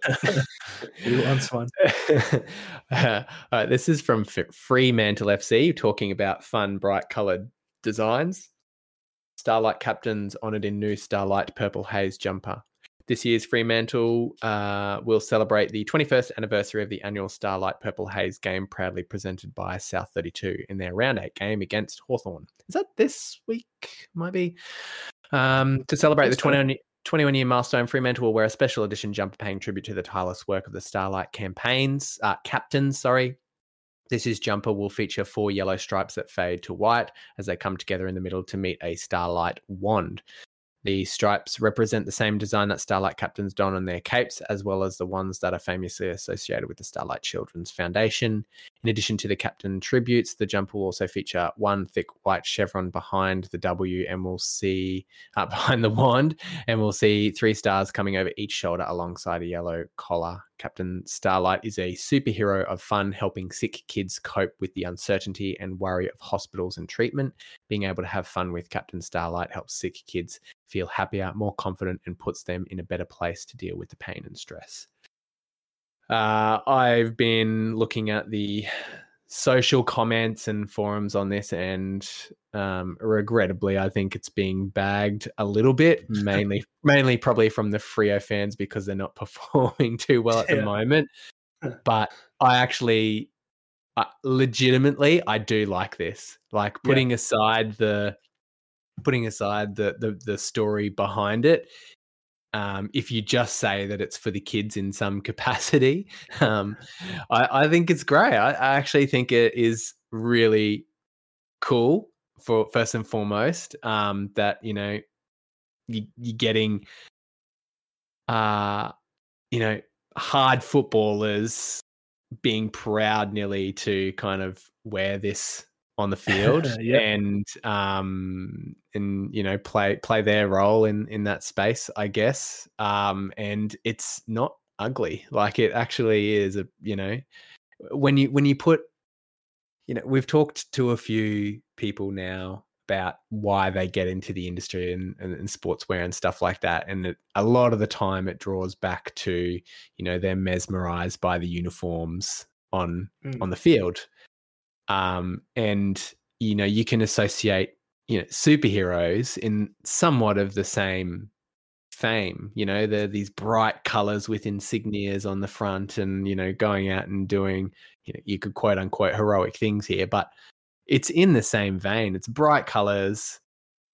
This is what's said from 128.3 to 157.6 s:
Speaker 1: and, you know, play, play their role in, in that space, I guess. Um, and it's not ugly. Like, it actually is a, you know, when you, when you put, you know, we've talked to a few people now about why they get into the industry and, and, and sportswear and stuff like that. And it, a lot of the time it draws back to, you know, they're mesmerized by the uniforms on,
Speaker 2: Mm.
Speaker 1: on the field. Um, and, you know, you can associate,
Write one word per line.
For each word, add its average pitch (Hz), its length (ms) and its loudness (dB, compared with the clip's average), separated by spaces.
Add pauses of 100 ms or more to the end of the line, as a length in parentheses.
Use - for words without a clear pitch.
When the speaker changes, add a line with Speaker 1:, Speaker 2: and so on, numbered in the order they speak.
Speaker 1:
and, 98 400 -2
you 107 80 -2
know, 95 160 0
play, 101 400 0
play 110 240 0
their 104 260 4
role 101 380 6
in, 107 220 0
in 104 160 -4
that 101 200 -2
space, 107 540 -2
I 104 100 -2
guess. 110 600 -2 (120)
Um, 101 580 0
and 104 460 -4
it's - 440 -6
not 113 260 -2 (260)
ugly. 110 520 -4
Like, 104 280 0
it 113 120 4
actually 110 640 2
is 101 200 0
a, 98 120 -4 (140)
you 104 140 -4
know, 98 240 -4 (720)
when 139 260 4
you, 135 140 6
when 143 140 4
you 139 100 6
put, 156 260 4 (1080)
you 120 80 -6
know, 113 100 -4
we've 135 220 2
talked - 460 2
to 123 180 2
a 113 60 2
few 107 640 -2 (180)
people 101 340 -4
now 92 540 -8 (240)
about 95 260 -2 (140)
why 101 400 2
they 92 180 0
get 90 220 -2
into 95 240 -6
the 90 120 -6
industry 90 460 -6
and, 92 280 -6
and, 92 140 -8
and 87 140 -8
sportswear - 560 -4
and 90 100 -4
stuff - 280 -2
like 90 180 0
that. 87 300 0
And 92 180 -4
it, 87 100 -6 (180)
a 101 80 2
lot 120 280 6
of 110 80 2
the 104 80 0
time 95 400 -2
it 90 120 -8
draws 92 360 -6
back - 400 -6
to, - 160 -4 (640)
you 92 80 -10
know, 90 140 -2
they're 92 160 0
mesmerized 90 840 -2
by 90 160 2
the 87 100 -4
uniforms 85 1000 -6 (280)
on, 90 360 -2 (160)
Speaker 2:
Mm. 131 160 -8
Speaker 1:
on 95 100 -2
the 87 40 -4
field. 98 500 4 (840)
Um, 90 520 0 (140)
and, 101 580 0 (280)
you 107 140 0
know, 104 100 2
you 104 180 2
can 113 180 2
associate, 101 760 0 (320)